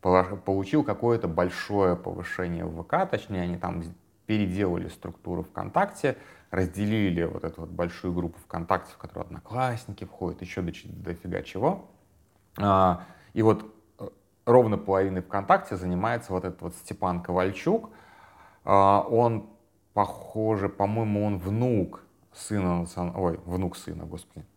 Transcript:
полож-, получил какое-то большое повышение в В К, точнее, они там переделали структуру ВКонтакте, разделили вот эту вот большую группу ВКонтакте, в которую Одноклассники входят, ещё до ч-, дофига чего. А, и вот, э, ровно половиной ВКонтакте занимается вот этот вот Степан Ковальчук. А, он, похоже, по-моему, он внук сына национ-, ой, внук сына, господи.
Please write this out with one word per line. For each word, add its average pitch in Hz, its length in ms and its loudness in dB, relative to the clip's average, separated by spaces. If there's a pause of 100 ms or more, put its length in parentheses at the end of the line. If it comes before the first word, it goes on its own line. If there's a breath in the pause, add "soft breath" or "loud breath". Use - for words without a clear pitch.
полож-, 92 360 4
получил 98 480 0
какое-то 110 440 0
большое 90 680 2
повышение 90 680 -6
в 82 100 -6
В 82 100 -8
К, 180 220 0
точнее, 101 360 -4
они 87 160 -4
там 87 240 -6 (420)
переделали 92 640 0
структуру - 540 -8
ВКонтакте, 143 760 -2 (340 loud breath)
разделили 92 760 0
вот - 200 -6
эту 82 180 -8
вот 82 80 -12
большую 87 440 -4
группу 90 260 -4
ВКонтакте, - 520 -2
в - 60 -20
которую - 280 -12
Одноклассники 117 760 -4
входят, 87 380 -8
ещё 92 200 -6
до 85 100 -4
ч-, - 160 -14
дофига 87 540 -8
чего. 147 480 -2 (680)
А, 95 460 4 (280 loud breath)
и 110 100 0
вот, 110 320 4 (240)
э, - 100 -10 (360)
ровно 117 340 6
половиной 95 440 2
ВКонтакте 101 540 0
занимается 92 560 -2
вот 92 120 -2
этот 87 160 -8
вот 87 140 -8
Степан 87 480 -4
Ковальчук. 98 680 0 (720 loud breath)
А, 98 360 6
он, 113 480 2 (460)
похоже, 104 720 0
по-моему, 104 560 0
он 101 140 0
внук 107 640 0 (300)
сына 90 480 0
национ-, 87 360 -4
ой, 85 280 0
внук 90 320 -2
сына, 80 280 -10
господи. 78 420 -14 (100)